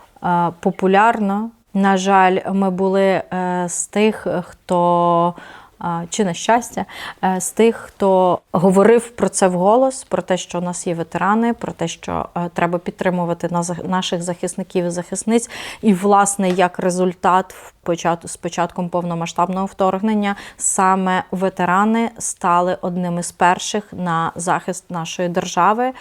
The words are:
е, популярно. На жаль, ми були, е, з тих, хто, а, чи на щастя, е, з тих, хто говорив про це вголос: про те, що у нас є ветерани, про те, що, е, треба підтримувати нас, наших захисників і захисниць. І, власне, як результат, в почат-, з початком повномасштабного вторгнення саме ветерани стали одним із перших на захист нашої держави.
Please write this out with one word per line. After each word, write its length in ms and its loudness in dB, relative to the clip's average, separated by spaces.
е, 240 0
популярно. 920 2
На 240 2
жаль, 400 4
ми 180 0
були, 340 0
е, 640 -2
з 180 -6
тих, 400 0
хто, 880 2
а, 300 -6
чи 160 -2
на 80 -2
щастя, 520 -2
е, 180 0
з 100 -6
тих, 240 2
хто 640 2
говорив 580 4
про 200 -2
це 180 2
вголос: 560 2
про 180 -4
те, 160 -2
що 200 -8
у 40 -2
нас 260 -6
є 60 -2
ветерани, 600 0
про 180 -6
те, 160 -6
що, 380 -6
е, 180 -4
треба 260 0
підтримувати 720 -2
нас, 200 -2
наших 380 -2
захисників 640 -4
і 40 -2
захисниць. 600 -2
І, 120 4
власне, 560 2
як 300 2
результат, 720 0
в 200 -20
почат-, 400 -2
з 100 -12
початком 520 -4
повномасштабного 760 -2
вторгнення 720 0
саме 720 0
ветерани 880 0
стали 640 0
одним 380 -4
із 120 -8
перших 640 0
на 420 -2
захист 560 -4
нашої 380 -4
держави. 720 0